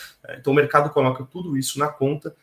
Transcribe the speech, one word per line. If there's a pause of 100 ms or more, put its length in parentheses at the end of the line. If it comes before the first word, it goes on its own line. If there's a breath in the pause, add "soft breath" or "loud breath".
(240 loud breath)
É,
então,
o
mercado
coloca
tudo
isso
na
conta,